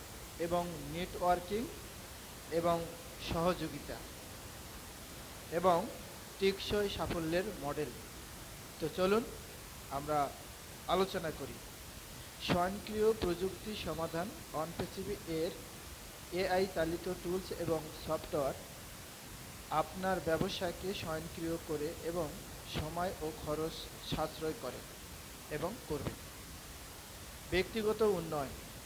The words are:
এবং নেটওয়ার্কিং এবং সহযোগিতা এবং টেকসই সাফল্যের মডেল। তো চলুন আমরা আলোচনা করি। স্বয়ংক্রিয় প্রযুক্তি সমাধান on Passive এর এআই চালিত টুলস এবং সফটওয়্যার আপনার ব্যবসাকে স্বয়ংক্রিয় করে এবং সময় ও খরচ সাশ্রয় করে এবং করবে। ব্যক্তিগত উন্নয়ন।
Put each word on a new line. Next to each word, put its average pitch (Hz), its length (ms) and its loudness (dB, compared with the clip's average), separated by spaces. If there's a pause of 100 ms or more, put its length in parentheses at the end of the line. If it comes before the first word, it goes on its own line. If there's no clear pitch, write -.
(380)
এবং 175 280 4 (260)
নেটওয়ার্কিং 180 720 4 (840)
এবং 170 340 6 (500)
সহযোগিতা 156 600 2 (1600)
এবং 175 340 8 (520)
টেকসই 196 580 4
সাফল্যের 170 480 2 (180)
মডেল। 143 260 0 (920)
তো 160 160 2
চলুন 196 260 6 (680)
আমরা 143 380 4 (600)
আলোচনা 175 420 4
করি। 131 220 -6 (920)
স্বয়ংক্রিয় 208 680 6
প্রযুক্তি 185 720 0
সমাধান 165 460 0 (240)
on 160 280 0
Passive 190 320 -2 (140)
এর 160 220 2 (800)
এআই 185 420 6
চালিত 170 380 2 (120)
টুলস 180 340 0
এবং 165 220 2 (260)
সফটওয়্যার 156 480 2 (1160)
আপনার 185 540 2
ব্যবসাকে 180 720 2
স্বয়ংক্রিয় 165 640 -2 (120)
করে 151 260 0 (100)
এবং 170 240 0 (460)
সময় 165 380 0 (100)
ও 156 80 0 (160)
খরচ 156 260 2 (420)
সাশ্রয় 156 480 0
করে 123 160 -4 (720)
এবং 160 240 0 (140)
করবে। 131 220 -2 (1400)
ব্যক্তিগত 214 520 4
উন্নয়ন। 160 640 4 (200)